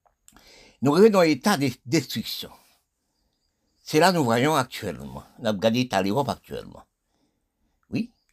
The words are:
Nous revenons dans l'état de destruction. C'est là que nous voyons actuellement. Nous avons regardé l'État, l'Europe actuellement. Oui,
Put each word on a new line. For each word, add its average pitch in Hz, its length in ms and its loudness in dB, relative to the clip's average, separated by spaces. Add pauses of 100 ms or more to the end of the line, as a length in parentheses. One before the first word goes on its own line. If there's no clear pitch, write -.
(800)
Nous 139 100 2
revenons 196 180 8
dans 196 120 4
l'état 160 360 2
de 135 120 -2 (160)
destruction. - 640 -6 (1300)
C'est 156 160 -2
là 180 120 4
que 175 60 0
nous 151 60 0
voyons 123 320 0
actuellement. 71 680 -8 (160)
Nous 117 80 -8
avons 107 100 0
regardé 113 220 0
l'État, 117 220 -2
l'Europe 110 280 -2
actuellement. 55 540 -14 (1080)
Oui, 220 200 -6 (220)